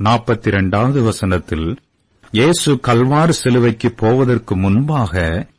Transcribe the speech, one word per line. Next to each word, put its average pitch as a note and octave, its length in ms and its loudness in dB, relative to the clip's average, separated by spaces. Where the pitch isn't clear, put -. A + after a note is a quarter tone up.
நாற்பத்தி A2+ 440 0
இரண்டாவது G#2 560 0
வசனத்தில், F2 760 -2
இயேசு C#3 560 2
கல்வார் C3 420 2
சிலுவைக்கு A#2+ 640 0
போவதற்கு A#2 680 0
முன்பாக G2 880 -2